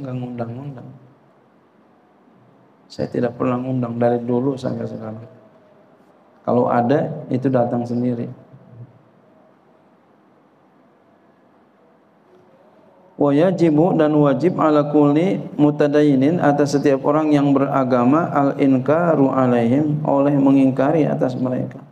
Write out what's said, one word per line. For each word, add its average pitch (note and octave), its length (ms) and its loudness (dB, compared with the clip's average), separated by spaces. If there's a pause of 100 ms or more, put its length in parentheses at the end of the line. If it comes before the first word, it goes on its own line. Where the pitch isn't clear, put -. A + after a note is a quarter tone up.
nggak B2+ 160 -10
ngundang-ngundang. B2 680 -12 (2000)
Saya - 160 -6
tidak B2 320 -4
pernah B2+ 160 -2
ngundang B2 480 -4
dari A#2+ 160 2
dulu B2 400 -2
sampai A#2 320 -8
sekarang. A2 320 -14 (1200)
Kalau A#2+ 240 0
ada, B2 640 -2
itu C3 160 -4
datang A#2+ 400 -2
sendiri. A#2+ 400 -4 (4000)
Wa C#3+ 160 0
yajibu, E3 640 2
dan D3+ 240 2
wajib, C#3+ 400 2
ala D3+ 320 2
kulli D3+ 480 2 (160)
mutadayinin, D3 880 2
atas C#3+ 320 0
setiap C#3 320 2
orang D3+ 240 0
yang C#3+ 240 2
beragama, C3+ 800 2
al C#3 240 0
inkaru C#3 720 2
alaihim, C3 720 0
oleh C#3 320 0
mengingkari C#3 720 2
atas C3 320 -2
mereka. B2+ 400 -6 (140)